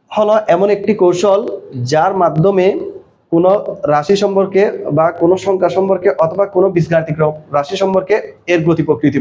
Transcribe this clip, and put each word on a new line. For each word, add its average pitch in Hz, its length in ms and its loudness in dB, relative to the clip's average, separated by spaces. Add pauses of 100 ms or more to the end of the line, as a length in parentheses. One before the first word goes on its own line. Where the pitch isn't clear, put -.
(120)
হলো 214 240 2 (120)
এমন 180 220 2
একটি 202 260 0
কৌশল 190 460 2 (500)
যার 165 300 2
মাধ্যমে 180 440 2 (680)
কোনো 170 200 2 (420)
রাশি 147 300 0
সম্পর্কে 190 400 0 (340)
বা 160 140 4
কোনো 170 260 2
সংখ্যা 185 320 0
সম্পর্কে 190 400 0 (140)
অথবা 196 220 0 (100)
কোনো 185 140 4
বীজগাণিতিক 165 500 0
র-, 151 200 0 (140)
রাশি 143 220 -2
সম্পর্কে 190 400 0 (320)
এর 175 200 0
গতি 160 160 0
প্রকৃতি 143 380 0